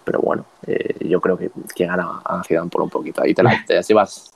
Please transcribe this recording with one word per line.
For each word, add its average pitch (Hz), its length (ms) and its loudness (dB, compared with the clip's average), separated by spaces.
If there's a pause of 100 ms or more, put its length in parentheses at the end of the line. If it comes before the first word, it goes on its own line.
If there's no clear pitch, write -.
pero - 160 -2
bueno, - 240 0 (220)
eh, - 300 -2 (120)
yo 87 120 2
creo 92 180 0
que, 87 120 -6 (240)
que 90 120 0
gana 87 380 -4
a 90 200 -4
Zidane 82 240 0
por - 140 -2
un 87 80 -2
poquito. - 320 -4
Ahí - 120 4
te - 80 2
la, - 240 4
te 87 160 2
llevas, - 540 2